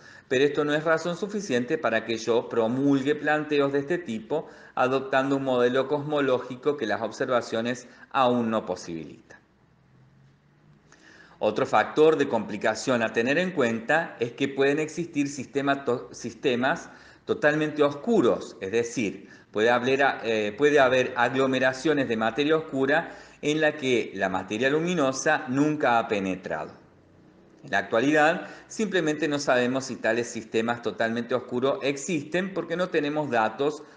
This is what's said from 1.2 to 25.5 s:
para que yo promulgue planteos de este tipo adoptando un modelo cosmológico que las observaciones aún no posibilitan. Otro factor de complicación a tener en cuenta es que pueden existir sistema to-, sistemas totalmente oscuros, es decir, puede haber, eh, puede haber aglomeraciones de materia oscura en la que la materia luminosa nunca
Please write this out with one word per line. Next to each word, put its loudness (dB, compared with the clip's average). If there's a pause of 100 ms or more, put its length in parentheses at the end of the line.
para 0
que -2
yo 0
promulgue 2
planteos 0
de 2
este -2
tipo -6 (280)
adoptando 0
un -4
modelo 2
cosmológico -2
que -4
las -2
observaciones -2 (240)
aún 2
no -2
posibilitan. -10 (2000)
Otro 2
factor 4
de 2
complicación -2
a 0
tener 2
en 0
cuenta 0
es -4
que -2
pueden 2
existir -4
sistema -4
to-, -4
sistemas -2 (360)
totalmente 0
oscuros, 2
es -6
decir, -2 (220)
puede 2
haber, 2 (220)
eh, 0
puede 6
haber 4
aglomeraciones 2
de 0
materia 0
oscura -2 (260)
en 0
la 2
que 0
la 0
materia 0
luminosa 0
nunca 2